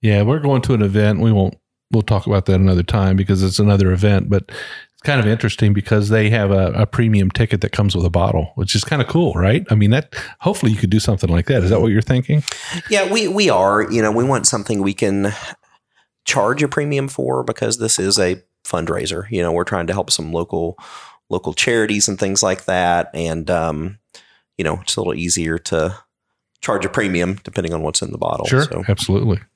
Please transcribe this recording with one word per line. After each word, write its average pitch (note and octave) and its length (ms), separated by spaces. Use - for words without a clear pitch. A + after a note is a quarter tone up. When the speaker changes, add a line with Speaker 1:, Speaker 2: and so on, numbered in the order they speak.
Speaker 1:
Yeah, G#2 220
we're C3+ 180
going C#3 220
to C3+ 120
an G#2+ 80
event. G#2 380
We A2+ 100
won't, G2+ 260
we'll A2 100
talk G2+ 240
about G2+ 200
that F#2+ 140
another F#2 220
time F#2+ 340
because F#2+ 260
it's F#2 160
another G2+ 340
event, F#2+ 380
but G2 180
it's - 560
kind C#3+ 160
of G#2+ 80
interesting G#2+ 440
because G2+ 360
they A2 220
have G#2 200
a, F#2+ 220
a G#2+ 140
premium G#2+ 440
ticket A2 300
that G2+ 100
comes G2+ 240
with F2 100
a F2 60
bottle, E2+ 460
which F#2+ 180
is G#2+ 80
kinda C#3+ 220
cool, E3 300
right? G2+ 360
I A2+ 40
mean, G#2 160
that, C#3 240
hopefully C#3+ 320
you G#2 60
could F#2 120
do G#2+ 100
something F#2 300
like E2+ 160
that. B2+ 160
Is F2+ 80
that G#2+ 120
what G#2+ 100
you're G#2+ 100
thinking? C3+ 400
Speaker 2:
Yeah, G3 220
we, A3 160
we F#3+ 220
are. G2+ 420
You A2+ 100
know, G#2+ 80
we A#2 140
want B2+ 220
something G#2 360
we G2 120
can G2 380
charge B2+ 380
a D3 60
premium C#3+ 400
for C3 360
because A#2 340
this A2+ 200
is G2 200
a F#2 240
fundraiser. E2+ 680
You G2+ 120
know, F2 100
we're F2 120
trying F2 220
to F2 60
help G2 180
some D#2+ 220
local, E2+ 440
local - 240
charities G#2+ 540
and G2 100
things G2 240
like F#2 220
that. F2 500
And, E2 360
um, E2 480
you F#2 60
know, E2 180
it's - 140
a - 40
little F2+ 140
easier E2+ 440
to E2+ 380
charge G2 240
a - 20
premium F#2 560
depending E2+ 300
on D#2+ 80
what's D2+ 180
in - 100
the - 60
bottle. - 300
Speaker 1:
Sure, C3 180
Speaker 2:
So. - 240
Speaker 1:
absolutely. A2 500